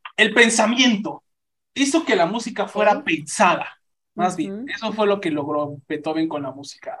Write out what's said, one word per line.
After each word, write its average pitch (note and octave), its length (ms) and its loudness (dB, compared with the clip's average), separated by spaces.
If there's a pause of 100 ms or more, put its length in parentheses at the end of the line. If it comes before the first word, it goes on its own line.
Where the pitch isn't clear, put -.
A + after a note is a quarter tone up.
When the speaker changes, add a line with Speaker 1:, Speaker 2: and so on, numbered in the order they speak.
(180)
Speaker 1:
el A3 160 4
pensamiento. A3+ 920 2 (520)
Hizo C#4 300 0
que A#3 100 2
la F3 100 4
música G#3 420 -4
fuera G#3 340 2
Speaker 2:
Ok. - 20 -12
Speaker 1:
pensada, D#3+ 640 0 (480)
más F3 220 0
bien. G3 180 -4
Speaker 2:
Ujú. A#3+ 100 -10
Speaker 1:
Eso G#3+ 280 -6
fue G#3+ 140 0
lo G3+ 140 2
que E3 100 -2
logró D3 460 -4 (100)
Beethoven D#3+ 420 -2
con D3 140 -6
la C3 80 -8
música. - 500 -14